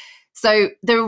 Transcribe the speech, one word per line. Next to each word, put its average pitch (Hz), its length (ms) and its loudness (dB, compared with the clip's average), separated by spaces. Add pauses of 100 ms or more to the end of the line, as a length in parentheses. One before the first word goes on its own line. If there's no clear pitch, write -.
(340)
So 214 360 0 (120)
there, 226 260 0